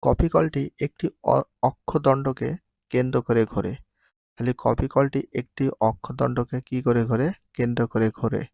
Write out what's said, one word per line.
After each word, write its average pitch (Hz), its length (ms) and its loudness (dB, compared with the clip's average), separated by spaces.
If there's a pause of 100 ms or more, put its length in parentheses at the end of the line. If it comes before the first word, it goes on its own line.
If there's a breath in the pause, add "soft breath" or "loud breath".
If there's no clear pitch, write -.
কপি 165 260 2
কলটি 156 400 0 (120)
একটি - 280 -4 (140)
অ-, 135 260 2 (140)
অক্ষদণ্ডকে 135 840 0 (400)
কেন্দ্র 127 320 0
করে 113 240 2
ঘোরে। 107 280 -4 (680)
তাহলে 120 180 0
কপি 120 300 0
কলটি 139 340 2 (120)
একটি - 360 -2 (120)
অক্ষদণ্ডকে 123 800 -2
কি 127 200 -6
করে 120 240 2
ঘোরে? 120 220 0 (260)
কেন্দ্র 120 340 0
করে 113 220 2
ঘোরে। 110 320 -4 (120)